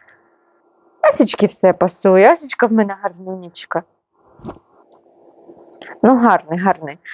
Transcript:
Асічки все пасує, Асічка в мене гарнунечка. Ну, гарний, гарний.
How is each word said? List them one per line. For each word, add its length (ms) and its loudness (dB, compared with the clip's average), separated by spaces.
Асічки 440 0
все 280 0
пасує, 600 2
Асічка 340 -4
в 40 -2
мене 300 -2
гарнунечка. 840 -12
Ну, 140 4
гарний, 420 0
гарний. 380 -4